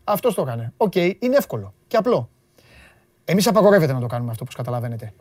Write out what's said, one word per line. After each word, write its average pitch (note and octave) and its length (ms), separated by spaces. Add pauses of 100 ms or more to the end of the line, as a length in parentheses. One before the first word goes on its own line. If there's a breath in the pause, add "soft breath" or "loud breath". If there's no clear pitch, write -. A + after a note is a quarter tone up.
αυτός G3+ 300
το F#3+ 80
έκανε», A#2 340
οκ, G#3 180
είναι G3 420
εύκολο G#2 380 (120)
και - 100
απλό. F#3+ 340 (920 soft breath)
Εμείς F#3 220
απαγορεύεται G3 460
να B2+ 80
το A#2+ 60
κάνουμε A#2+ 240
αυτό, A2+ 120
όπως B2 140
καταλαβαίνετε. A#2+ 640